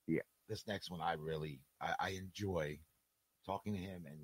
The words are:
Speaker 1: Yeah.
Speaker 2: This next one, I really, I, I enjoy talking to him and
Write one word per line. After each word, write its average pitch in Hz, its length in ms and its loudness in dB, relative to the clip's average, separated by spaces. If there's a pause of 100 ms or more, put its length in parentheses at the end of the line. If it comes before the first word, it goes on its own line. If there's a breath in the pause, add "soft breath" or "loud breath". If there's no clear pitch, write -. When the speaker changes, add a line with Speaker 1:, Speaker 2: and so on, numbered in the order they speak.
Speaker 1:
Yeah. 82 140 6 (260)
Speaker 2:
This 107 200 -4
next 98 240 -2
one, 87 100 -2
I 85 120 4
really, 78 480 -2 (200)
I, 82 180 2
I 90 120 2
enjoy 92 680 0 (680)
talking 190 260 0
to 95 60 0
him 90 280 -4
and 76 160 -10